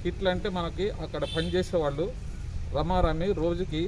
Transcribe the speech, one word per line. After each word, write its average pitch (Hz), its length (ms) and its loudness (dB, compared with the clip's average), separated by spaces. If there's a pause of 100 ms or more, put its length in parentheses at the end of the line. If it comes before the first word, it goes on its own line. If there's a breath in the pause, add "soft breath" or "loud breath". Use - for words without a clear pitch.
కిట్లు 180 300 0
అంటే 180 240 0
మనకి 175 300 -2 (180)
అక్కడ 151 180 -4 (120)
పనిచేసే 175 480 2
వాళ్ళు 147 220 0 (720)
రమారమి 170 520 4 (120)
రోజుకి 170 460 0